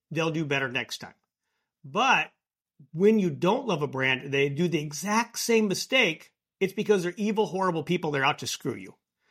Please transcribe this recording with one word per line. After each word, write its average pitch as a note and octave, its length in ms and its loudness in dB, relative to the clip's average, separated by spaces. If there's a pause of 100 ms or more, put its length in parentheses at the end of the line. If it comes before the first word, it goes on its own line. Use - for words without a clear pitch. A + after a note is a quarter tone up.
They'll D#3+ 220 0
do D#3+ 120 -2
better C#3 260 0
next A#2+ 280 -6
time. - 160 -16 (720)
But F3 460 0 (600)
when G3+ 260 4
you F#3 120 2
don't F#3 380 0
love E3+ 140 0
a D3 60 0
brand, C3 460 -2
they C#3 160 2
do D3+ 180 0
the D#3+ 140 -2
exact G#3 580 -4
same A3 300 2
mistake, F#3 600 0 (280)
it's F#3+ 140 0
because G3+ 300 2
they're F3 120 -2
evil, G#3+ 300 0
horrible F3 380 0
people. F3 280 -2
They're C3+ 140 2
out D3 140 2
to A#2 80 -8
screw - 280 -6
you. G2 200 -14 (360)